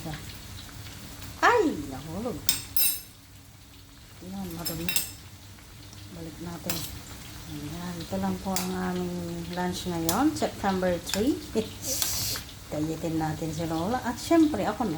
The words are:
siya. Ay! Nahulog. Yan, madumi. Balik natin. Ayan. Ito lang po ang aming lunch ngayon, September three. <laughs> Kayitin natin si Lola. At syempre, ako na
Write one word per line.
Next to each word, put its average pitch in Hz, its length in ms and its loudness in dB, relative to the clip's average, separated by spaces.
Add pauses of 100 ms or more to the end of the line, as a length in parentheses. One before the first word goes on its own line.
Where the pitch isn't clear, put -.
siya. 156 160 -4 (1200)
Ay! 381 320 8 (160)
Nahulog. 160 800 0 (1600)
Yan, 190 320 -6
madumi. 170 320 -2 (1300)
Balik 160 240 -8
natin. 170 360 -4 (760)
Ayan. 165 480 -6
Ito 190 240 -4
lang 190 160 4
po 190 160 0
ang 185 160 0
aming 175 800 -2
lunch 180 400 0
ngayon, 175 400 6
September 185 720 2
three. 254 320 4 (720)
<laughs> - 640 -4
Kayitin 160 480 0
natin 156 320 0
si 160 160 0
Lola. 175 320 2
At 240 160 -2
syempre, 294 480 8
ako 214 240 2
na 156 100 0